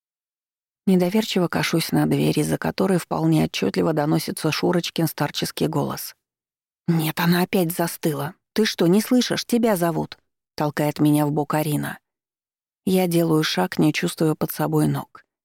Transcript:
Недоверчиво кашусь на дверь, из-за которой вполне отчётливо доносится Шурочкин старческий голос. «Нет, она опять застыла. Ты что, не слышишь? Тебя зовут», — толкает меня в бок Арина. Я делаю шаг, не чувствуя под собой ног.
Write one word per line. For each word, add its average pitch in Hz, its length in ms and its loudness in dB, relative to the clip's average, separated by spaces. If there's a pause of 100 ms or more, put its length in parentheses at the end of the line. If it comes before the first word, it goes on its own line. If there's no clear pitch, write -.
(880)
Недоверчиво 185 640 2
кашусь 165 440 -2
на 151 140 2
дверь, 151 340 0
из-за 156 160 -2
которой 185 420 0
вполне 160 460 0
отчётливо 180 480 -2
доносится 156 580 0
Шурочкин 170 560 -2
старческий - 600 -4
голос. 139 500 -6 (720)
«Нет, 160 320 0
она 175 220 2
опять 180 300 0
застыла. 165 640 -4 (200)
Ты 220 100 2
что, 190 220 0
не 190 140 6
слышишь? - 440 0
Тебя 226 320 0
зовут», — 160 420 -2 (380)
толкает 151 420 -2
меня 151 280 4
в 147 40 0
бок 151 240 -2
Арина. 147 440 -4 (880)
Я 185 200 2
делаю 165 380 2
шаг, - 340 -2
не 156 140 4
чувствуя 160 420 -2
под - 160 -4
собой 151 380 0
ног. - 360 -6 (200)